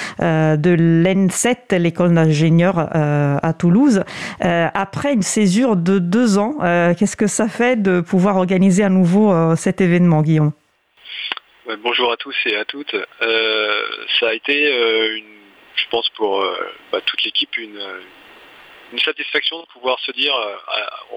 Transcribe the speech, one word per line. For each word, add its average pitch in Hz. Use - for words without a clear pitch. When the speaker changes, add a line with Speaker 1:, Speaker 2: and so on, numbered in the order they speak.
Speaker 1:
euh, 160
de 156
l'E 165
N 190
sept, -
l'école 175
d'ingénieurs, 165
euh, 147
à 160
Toulouse. 196
Euh, 170
après 196
une 214
césure 214
de 185
deux 196
ans, 247
euh, 175
qu'est-ce 196
que 214
ça 220
fait 240
de 185
pouvoir 190
organiser 185
à 196
nouveau, 190
euh, 165
cet -
événement, 175
Guillaume ? 151
Speaker 2:
Ouais, 110
bonjour 120
à 117
tous 139
et 107
à 107
toutes. -
Euh, 110
ça 117
a 110
été, 143
euh, 113
une, 110
je -
pense 117
pour, 98
euh, 92
bah, 95
toute -
l'équipe, -
une, 107
une 120
satisfaction 151
de 165
pouvoir 127
se -
dire, 135
euh, 107
ah, 104